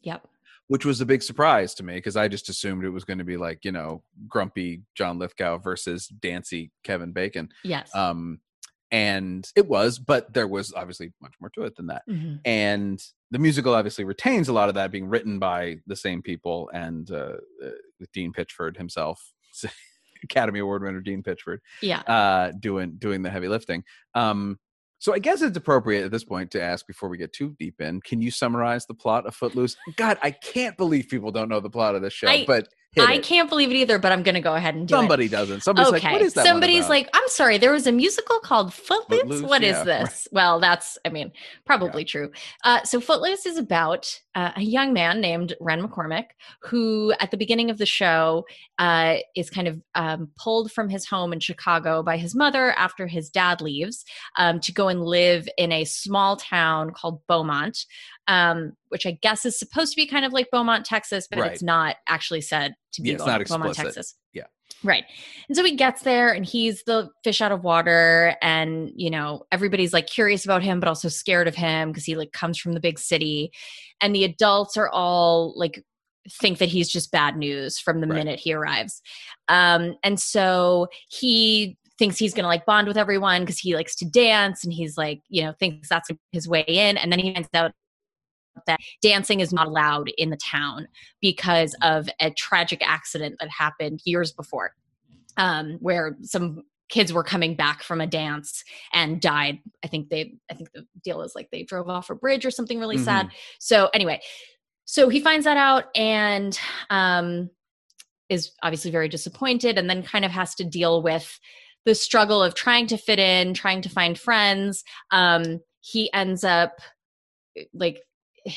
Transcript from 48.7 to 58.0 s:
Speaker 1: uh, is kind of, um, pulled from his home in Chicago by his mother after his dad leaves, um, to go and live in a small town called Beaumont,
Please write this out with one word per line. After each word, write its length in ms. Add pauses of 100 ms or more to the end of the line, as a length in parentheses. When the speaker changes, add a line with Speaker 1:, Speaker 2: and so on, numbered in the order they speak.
Speaker 1:
uh, 400 (180)
is 140
kind 180
of, 140 (140)
um, 420
pulled 340
from 180
his 180
home 260
in 60
Chicago 640
by 140
his 180
mother 380
after 340
his 240
dad 280
leaves, 460 (320)
um, 220
to 120
go 160
and 160
live 540
in 140
a 140
small 520
town 540
called 340
Beaumont, 600 (420)